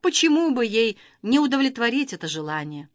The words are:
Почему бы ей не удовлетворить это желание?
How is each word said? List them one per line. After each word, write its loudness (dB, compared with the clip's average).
Почему 2
бы 0
ей 0
не 2
удовлетворить 0
это -10
желание? -8